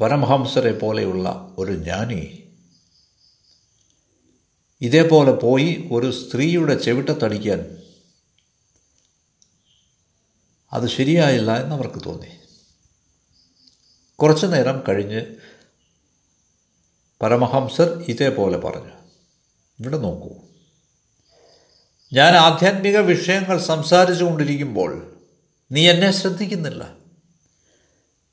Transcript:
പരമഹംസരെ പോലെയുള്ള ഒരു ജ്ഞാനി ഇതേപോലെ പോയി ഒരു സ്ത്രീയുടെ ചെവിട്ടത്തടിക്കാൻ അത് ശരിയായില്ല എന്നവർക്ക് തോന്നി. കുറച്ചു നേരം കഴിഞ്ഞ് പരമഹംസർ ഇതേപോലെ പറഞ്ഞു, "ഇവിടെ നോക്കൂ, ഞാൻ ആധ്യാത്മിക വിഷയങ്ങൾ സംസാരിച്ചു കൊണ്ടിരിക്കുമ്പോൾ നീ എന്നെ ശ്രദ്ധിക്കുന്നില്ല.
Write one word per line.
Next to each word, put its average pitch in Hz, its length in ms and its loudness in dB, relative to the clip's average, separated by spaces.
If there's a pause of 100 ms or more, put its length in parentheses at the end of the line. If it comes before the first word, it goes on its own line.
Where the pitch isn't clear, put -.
പരമഹംസരെ 127 800 0
പോലെയുള്ള 101 800 -6
ഒരു 95 160 -6
ജ്ഞാനി 90 760 -8 (2250)
ഇതേപോലെ 147 520 4
പോയി 135 600 0
ഒരു 120 180 0
സ്ത്രീയുടെ 151 640 -2
ചെവിട്ടത്തടിക്കാൻ 107 1080 -4 (3000)
അത് 120 160 -4
ശരിയായില്ല 131 760 0
എന്നവർക്ക് 139 440 -8
തോന്നി. - 200 -12 (1900)
കുറച്ചു 156 300 4
നേരം 135 420 0
കഴിഞ്ഞ് 101 380 -4 (2000)
പരമഹംസർ 127 840 0
ഇതേപോലെ 101 500 -2
പറഞ്ഞു, - 340 -10 (880)
"ഇവിടെ 139 180 -6
നോക്കൂ, 95 320 -8 (1800)
ഞാൻ 151 220 8
ആധ്യാത്മിക 190 640 4
വിഷയങ്ങൾ 185 600 0
സംസാരിച്ചു 175 640 2
കൊണ്ടിരിക്കുമ്പോൾ 143 960 -4 (520)
നീ 160 180 4
എന്നെ 185 200 4
ശ്രദ്ധിക്കുന്നില്ല. 175 960 -6 (1300)